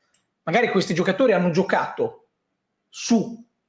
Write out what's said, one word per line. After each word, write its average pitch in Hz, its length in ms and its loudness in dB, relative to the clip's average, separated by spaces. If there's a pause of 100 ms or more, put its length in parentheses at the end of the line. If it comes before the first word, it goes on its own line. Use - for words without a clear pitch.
(440)
Magari 196 260 0
questi 190 260 0
giocatori 190 380 2
hanno 180 180 2
giocato - 800 -2 (600)
su - 580 -2 (220)